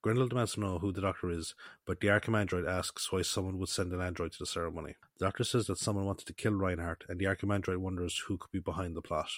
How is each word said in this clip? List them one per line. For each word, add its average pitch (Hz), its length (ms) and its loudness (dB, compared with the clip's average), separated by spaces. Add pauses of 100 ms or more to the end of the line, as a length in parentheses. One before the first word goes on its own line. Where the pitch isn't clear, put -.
Grendel 123 240 4
demands 120 280 2
to 107 60 -4
know 95 180 0
who 95 140 0
the 95 80 -2
Doctor 92 300 0
is, 82 240 -4 (320)
but 92 140 -2
the 104 80 4
Archimandrite 101 600 4
asks - 440 -2
why 95 100 2
someone 95 360 -2
would 95 100 -2
send 90 240 0
an 90 80 -2
android 87 320 -2
to - 80 -16
the 87 60 -4
ceremony. 82 500 -4 (220)
The 92 80 2
Doctor 107 180 0
says 113 240 2
that 90 100 -2
someone 98 260 0
wanted 98 220 -2
to - 60 -12
kill 110 220 0
Reinhardt, 87 540 0
and 95 120 -4
the 95 60 2
Archimandrite 95 500 2
wonders 92 500 -2
who 98 100 0
could - 140 -10
be 98 80 -2
behind 87 380 -4
the 82 40 -4
plot. - 380 -2